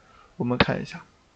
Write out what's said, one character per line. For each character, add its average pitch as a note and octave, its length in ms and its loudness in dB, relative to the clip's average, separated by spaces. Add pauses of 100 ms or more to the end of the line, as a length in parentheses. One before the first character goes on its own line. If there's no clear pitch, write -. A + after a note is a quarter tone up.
(340)
我 - 80 -2
们 B2 140 2
看 - 240 2
一 - 20 -6
下， - 220 -12 (300)